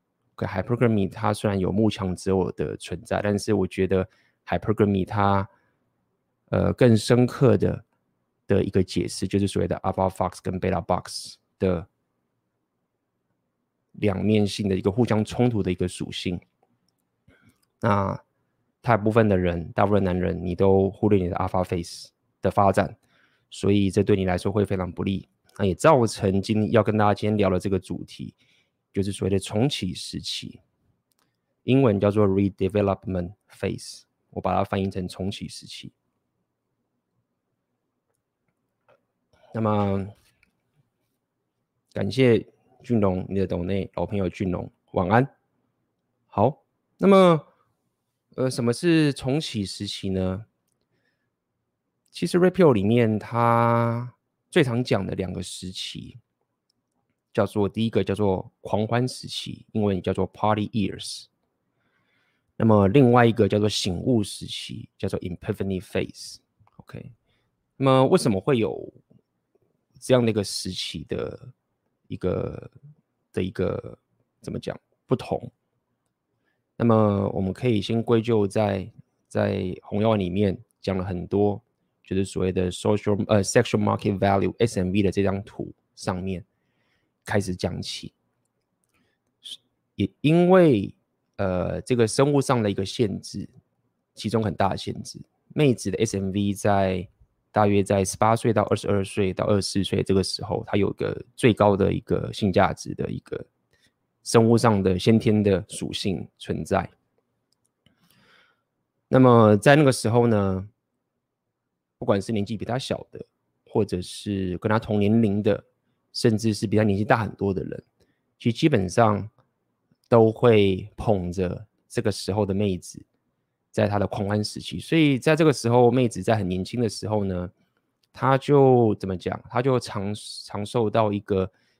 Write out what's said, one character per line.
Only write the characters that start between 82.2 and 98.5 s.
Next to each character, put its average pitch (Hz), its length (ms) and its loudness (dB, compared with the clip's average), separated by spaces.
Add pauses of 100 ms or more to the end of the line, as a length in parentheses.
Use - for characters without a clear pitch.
所 95 180 -6
谓 92 80 0
的 92 180 -2
social， 104 600 -2
呃， 104 160 2
sexual 113 360 2
market 104 380 -2
value，S 98 640 0
M 90 100 -2
V 101 120 0
的 95 80 2
这 98 120 -2
张 98 220 -2
图 - 280 -14 (220)
上 92 260 -8
面 95 240 -8 (800)
开 104 160 -2
始 95 140 -4
讲 92 260 -6
起。 - 320 -12 (1800)
也 101 160 -2 (100)
因 170 300 4
为， 143 420 4 (440)
呃， 87 460 -2
这 127 120 -4
个 117 140 2
生 143 240 2
物 139 80 2
上 127 200 0
的 104 80 0
一 98 60 0
个 98 100 -4
限 98 360 -2
制， - 280 -12 (680)
其 - 140 -8
中 110 140 0
很 101 100 -2
大 98 180 0
的 - 60 -4
限 - 280 -10
制， - 160 -18 (340)
妹 147 180 4
子 98 200 -4
的 110 120 0
S 98 140 -2
M 95 140 -4
V 101 200 0
在 95 560 0 (440)
大 107 140 4
约 101 180 4
在 98 200 2
十 - 120 -6
八 110 180 4
岁 113 180 0